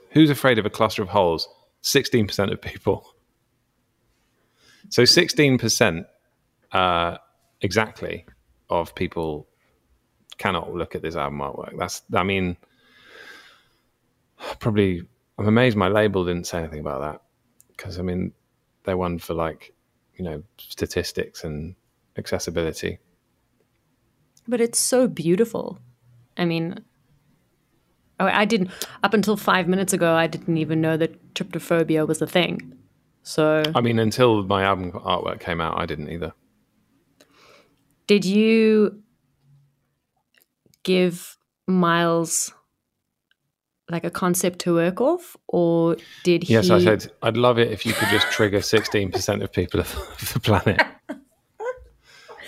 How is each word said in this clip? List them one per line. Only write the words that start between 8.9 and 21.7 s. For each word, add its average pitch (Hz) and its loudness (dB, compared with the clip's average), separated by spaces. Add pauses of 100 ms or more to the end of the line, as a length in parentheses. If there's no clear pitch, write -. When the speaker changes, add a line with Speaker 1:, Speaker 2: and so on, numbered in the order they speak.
Speaker 1:
people 80 -6 (880)
cannot 87 -4
look 85 -6
at 76 -8
this 82 -6
album 71 -4
artwork. - -10
That's, - -8 (120)
I 95 2
mean, 92 -2 (2000)
probably, 98 2 (340)
I'm 101 -4
amazed 113 4
my 95 2
label 98 2
didn't 87 -4
say 90 -6
anything 78 -8
about 71 -6
that, 73 -10 (560)
'cause, 92 -14
I - -8
mean, 92 -4 (500)
they're 95 -2
one 87 -2
for, 82 -8
like, 80 -6 (420)
you 90 -10
know, 76 -10 (140)
statistics - -8
and 80 -10 (420)